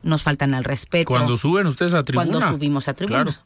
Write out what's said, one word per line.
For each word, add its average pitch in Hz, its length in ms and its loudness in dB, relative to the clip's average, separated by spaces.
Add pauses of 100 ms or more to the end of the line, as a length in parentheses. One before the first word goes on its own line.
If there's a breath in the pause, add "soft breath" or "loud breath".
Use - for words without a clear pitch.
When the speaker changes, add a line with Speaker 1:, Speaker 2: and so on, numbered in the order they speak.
Speaker 1:
nos 160 220 0
faltan 139 320 0
al 127 80 -2
respeto. 156 440 -2
Speaker 2:
Cuando 123 300 2
suben 180 300 2
ustedes 175 260 0
a 156 100 2
Speaker 1:
Cuando 175 360 0
Speaker 2:
tribuna. 214 100 0
Speaker 1:
subimos 143 380 -2
a 139 80 -4
tribuna. 208 280 -2
Speaker 2:
Claro. 147 220 -4